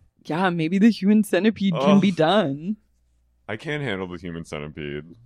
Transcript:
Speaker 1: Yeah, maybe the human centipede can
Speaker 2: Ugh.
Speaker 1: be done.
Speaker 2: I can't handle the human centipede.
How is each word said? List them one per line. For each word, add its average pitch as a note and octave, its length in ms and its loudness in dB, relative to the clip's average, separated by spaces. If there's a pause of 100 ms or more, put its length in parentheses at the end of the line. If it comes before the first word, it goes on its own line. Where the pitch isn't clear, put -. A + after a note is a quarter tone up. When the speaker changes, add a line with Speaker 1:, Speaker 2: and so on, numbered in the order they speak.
(260)
Speaker 1:
Yeah, F3+ 240 -2
maybe E3+ 300 -2
the A3+ 100 6
human G#3 340 2
centipede G3 500 0
can C#3 240 4
Speaker 2:
Ugh. - 40 6
Speaker 1:
be F#3+ 100 4
done. E3 680 0 (680)
Speaker 2:
I G#2+ 100 -8
can't D3+ 260 -8
handle F#2+ 240 -4
the F2 100 -10
human E2+ 280 -10
centipede. D2+ 720 -10 (100)